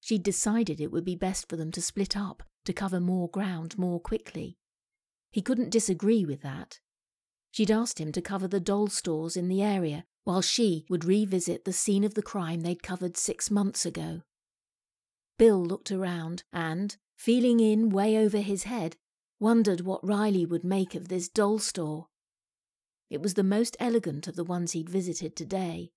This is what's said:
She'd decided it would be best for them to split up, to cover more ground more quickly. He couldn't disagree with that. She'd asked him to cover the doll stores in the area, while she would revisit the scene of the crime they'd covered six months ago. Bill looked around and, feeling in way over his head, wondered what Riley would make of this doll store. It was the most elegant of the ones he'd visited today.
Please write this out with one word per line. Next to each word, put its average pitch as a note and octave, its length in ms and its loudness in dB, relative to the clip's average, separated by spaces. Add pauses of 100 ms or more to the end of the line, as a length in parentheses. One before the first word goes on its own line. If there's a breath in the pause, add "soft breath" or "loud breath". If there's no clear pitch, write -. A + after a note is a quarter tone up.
She'd G#3 220 0
decided G3+ 580 0
it D#3 100 -4
would E3+ 140 -2
be F3+ 100 -2
best F#3 320 -4
for - 80 -8
them D#3+ 160 -6
to E3+ 100 -6
split G3 360 -4
up, G3+ 260 -6 (220)
to G3 80 -4
cover F#3 260 -2
more F3+ 300 0
ground F3+ 480 -6
more F3+ 220 0
quickly. - 580 -6 (720)
He G#3 120 -2
couldn't A#3 280 0
disagree G#3 560 2
with C#3+ 160 -4
that. - 380 -12 (720)
She'd G#3+ 200 2
asked A3+ 280 0
him D#3 140 -4
to F3 80 -2
cover F#3+ 260 -4
the F#3 140 0
doll G3+ 260 0
stores E3 500 -2
in F3+ 100 -2
the F#3+ 140 2
area, F3+ 440 0 (180)
while F#3 180 2
she F#3 480 2
would E3 160 0
revisit F#3 580 2
the F#3+ 100 -4
scene G3 300 2
of G#3 100 0
the G#3+ 100 -2
crime E3+ 380 -4
they'd F3 220 -4
covered F3+ 320 -6
six - 360 -4
months G3+ 340 0
ago. E3 380 -8 (1120)
Bill G#3 260 8
looked F3 280 -4
around F3 600 -4
and, E3+ 460 -4 (180)
feeling A#3+ 440 4
in A3 300 6
way G#3 280 4
over G#3+ 220 4
his G3 240 -2
head, G3+ 320 -6 (440)
wondered G#3 420 4
what F#3 260 -4
Riley G3+ 380 2
would E3+ 180 -2
make F#3+ 320 0
of F#3 140 -8
this F3+ 180 -4
doll G#3+ 320 2
store. D#3+ 480 -6 (1000)
It C#3+ 120 -6
was F#3 120 -2
the G3 100 2
most G#3 340 2
elegant G#3+ 480 -2
of E3+ 120 -10
the E3+ 80 -4
ones F3 260 -4
he'd E3 180 -6
visited F3 460 -4
today. E3+ 600 -6